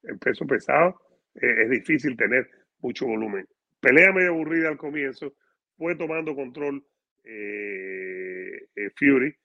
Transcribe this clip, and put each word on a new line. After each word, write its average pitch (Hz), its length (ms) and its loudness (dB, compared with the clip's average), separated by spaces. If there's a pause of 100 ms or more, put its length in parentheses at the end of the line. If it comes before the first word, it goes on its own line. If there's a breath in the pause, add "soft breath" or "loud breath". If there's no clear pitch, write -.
En 120 160 -12
peso 120 260 -2
pesado, 143 540 2 (360)
eh, 113 280 2
es 113 60 2
difícil 131 480 0
tener 120 320 0 (300 soft breath)
mucho - 260 -6
volumen. 110 420 -4 (320)
Pelea 160 320 8
medio 185 180 2
aburrida 160 400 0
al 147 80 -6
comienzo, 143 580 -8 (420)
fue 170 180 -4
tomando 160 400 -6
control, 139 480 -6 (400)
eh, 95 1500 -10
eh, 101 220 -6
Fury. 139 480 4